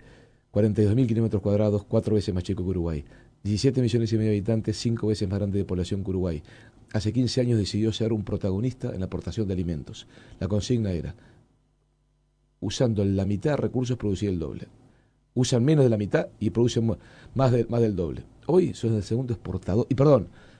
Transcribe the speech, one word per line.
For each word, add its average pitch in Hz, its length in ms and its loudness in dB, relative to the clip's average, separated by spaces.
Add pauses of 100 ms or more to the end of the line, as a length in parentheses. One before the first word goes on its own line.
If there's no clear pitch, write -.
(520)
cuarenta 107 320 2
y 104 40 4
dos 101 100 4
mil 131 100 4
kilómetros 110 340 0
cuadrados, 104 440 2
cuatro 107 320 0
veces 95 180 0
más 90 80 -2
chico 90 220 -4
que 90 60 -2
Uruguay. 85 340 -2 (400)
Diecisiete 107 360 0
millones 117 320 0
y 113 40 0
medio 110 140 2
de 107 80 2
habitantes, 107 380 -2
cinco 113 300 -2
veces 107 220 0
más 98 100 -2
grande 101 200 -2
de 98 60 0
población 90 380 -4
que 92 80 -6
Uruguay. 90 320 -2 (500)
Hace 107 200 -2
quince 123 280 0
años 120 200 2
decidió 104 320 0
ser 113 200 -2
un 110 120 -2
protagonista 104 680 -4
en - 60 -8
la 92 80 -4
aportación 90 400 -4
de 95 80 -2
alimentos. 85 540 -6 (320)
La 95 80 -4
consigna 107 420 0
era, 82 240 -6 (1500)
usando 107 440 0
la 98 200 2
mitad 101 260 -2
de 143 80 0
recursos, 123 380 -2
producir 104 340 -2
el 90 100 -2
doble. 71 260 -8 (680)
Usan 120 300 2
menos 147 200 6
de 123 60 6
la 110 60 2
mitad 104 300 0 (140)
y 107 100 0
producen 117 360 2
mu-, 110 100 0 (380)
más 127 180 4
de, 120 140 4
más 117 140 0
del 110 160 2
doble. 76 280 -4 (220)
Hoy 160 280 2
son 113 220 -2
el 104 60 -2
segundo 120 300 -4
exportador, 92 560 -2
y 135 60 0
perdón, 131 340 6 (320)